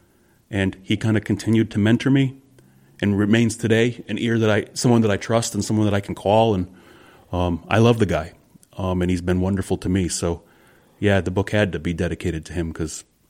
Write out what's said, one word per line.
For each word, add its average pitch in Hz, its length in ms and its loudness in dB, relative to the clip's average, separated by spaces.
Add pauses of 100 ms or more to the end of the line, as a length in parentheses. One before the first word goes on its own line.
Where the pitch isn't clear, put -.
(500)
And 95 320 -2
he - 160 -2
kinda 110 240 0
continued 110 500 0
to - 80 -2
mentor 117 300 2
me, 135 280 2 (640)
and 101 180 0
remains 110 380 2
today 117 500 0
an 104 100 -6
ear 113 220 0
that 110 100 2
I, 104 240 2
someone 120 280 4
that 107 100 2
I 95 60 2
trust 117 380 -2
and 101 80 -2
someone 107 220 0
that 101 80 0
I 101 60 0
can 95 160 -8
call. 110 400 2
And, 90 120 -2 (640)
um, 90 340 -2
I 98 120 2
love 117 200 6
the 110 60 2
guy, 82 280 -2 (440)
um, 92 240 -2
and 90 100 0
he's 90 100 -2
been 90 200 -2
wonderful 95 360 -2
to - 120 -6
me. 92 180 0
So, 85 340 -4 (580)
yeah, 101 220 2
the 90 100 -4
book 95 200 -2
had 104 220 0
to 82 60 -6
be 85 140 -4
dedicated 82 520 -4
to - 80 -16
him 82 200 -4
'cause - 300 -10 (260)